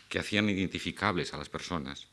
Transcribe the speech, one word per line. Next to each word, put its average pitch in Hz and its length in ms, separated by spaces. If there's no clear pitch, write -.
que - 100
hacían 104 320
identificables 92 800
a 73 40
las 73 120
personas. 73 640